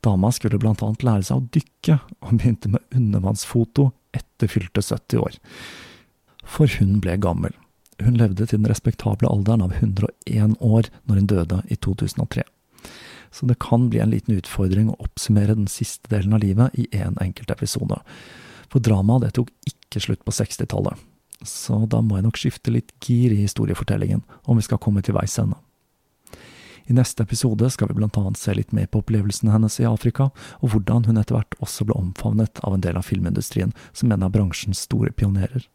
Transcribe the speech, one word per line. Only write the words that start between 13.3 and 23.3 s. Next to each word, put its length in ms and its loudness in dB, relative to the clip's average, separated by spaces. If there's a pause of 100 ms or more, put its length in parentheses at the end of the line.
det 160 2
kan 300 2
bli 100 0
en 80 2
liten 240 0
utfordring 560 0
å 160 -6
oppsummere 480 2
den 160 0
siste 400 -8
delen 240 2
av 80 4
livet 320 2
i 140 -2 (100)
en 240 -4
enkelt 320 -4
episode. 460 -4 (720)
For 80 4
dramaet, 460 4
det 100 -6
tok 160 -2 (160)
ikke 380 -8
slutt 180 -4
på 80 -4
sekstitallet. 640 -4 (480)
Så 400 -2
da 160 0
må 160 0
jeg 80 0
nok 160 -2
skifte 320 -4
litt 160 -2 (160)
gir 240 2
i 140 2